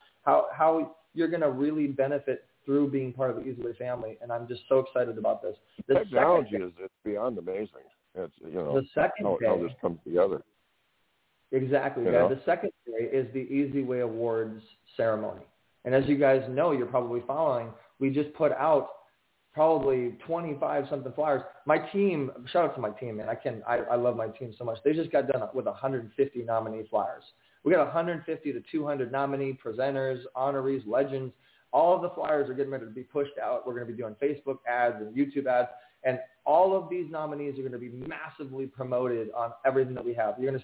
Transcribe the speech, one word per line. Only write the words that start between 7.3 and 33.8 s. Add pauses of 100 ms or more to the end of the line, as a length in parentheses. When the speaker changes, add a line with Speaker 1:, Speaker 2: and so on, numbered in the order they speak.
Speaker 2:
amazing. (320)
It's,
you
know,
Speaker 1:
The
second
Speaker 2:
how,
how
Speaker 1:
day
Speaker 2:
this (100)
comes
together. (1080)
Speaker 1:
Exactly,
Speaker 2:
You
Speaker 1:
guys.
Speaker 2:
know?
Speaker 1:
The
second (160)
day
is
the
Easy
Way
Awards (340)
ceremony. (420)
And
as
you
guys
know,
you're
probably
following, (320)
we
just
put
out (640)
probably (100)
twenty-five
something
flyers. (240)
My
team, (220)
shout
out
to
my
team,
man.
I
can,
I,
I
love
my
team
so
much.
They
just
got
done
with
a
hundred
fifty
nominee
flyers. (420)
We
got
a
hundred
fifty
to (100)
two
hundred
nominee
presenters, (140)
honorees,
legends. (400)
All
of
the
flyers
are
getting
ready
to
be
pushed
out.
We're
gonna